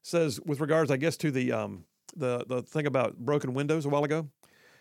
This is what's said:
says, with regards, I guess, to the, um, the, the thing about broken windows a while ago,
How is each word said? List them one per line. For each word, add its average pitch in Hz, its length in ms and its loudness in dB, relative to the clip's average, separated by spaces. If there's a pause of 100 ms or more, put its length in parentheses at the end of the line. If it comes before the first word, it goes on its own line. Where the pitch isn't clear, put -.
says, 160 380 0
with 147 180 -4
regards, 156 320 2
I 139 60 4
guess, 147 220 0
to 156 120 0
the, 127 220 0
um, 104 320 -4 (320)
the, 123 320 -2
the 123 140 -2
thing 147 240 -4
about 127 300 2
broken 135 380 0
windows 147 320 0
a - 20 0
while 147 140 2
ago, 151 260 0 (520)